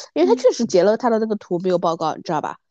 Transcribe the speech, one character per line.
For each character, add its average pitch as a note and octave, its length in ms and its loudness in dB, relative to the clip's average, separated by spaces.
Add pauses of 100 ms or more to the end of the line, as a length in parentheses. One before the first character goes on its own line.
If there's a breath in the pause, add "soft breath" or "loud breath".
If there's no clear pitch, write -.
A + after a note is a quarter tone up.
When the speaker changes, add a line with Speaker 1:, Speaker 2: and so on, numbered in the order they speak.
(140)
Speaker 1:
因 D4 80 2
为 F4+ 40 6
他 A4 140 4
确 B4+ 100 4
实 - 140 -2
截 F#3 180 2
了 G#3 140 4
他 A#3+ 140 -2
的 A3 100 0
那 A3 60 -2
个 G#3+ 100 -4
图 F3+ 240 -6
没 F#3 80 -4
有 F3 100 2
报 E3+ 160 -2
告， D#3+ 200 -4
Speaker 2:
嗯。 - 40 -12
Speaker 1:
你 - 40 -16
知 F3+ 100 -8
道 D#3 80 -2
吧？ D#2+ 160 -8 (140)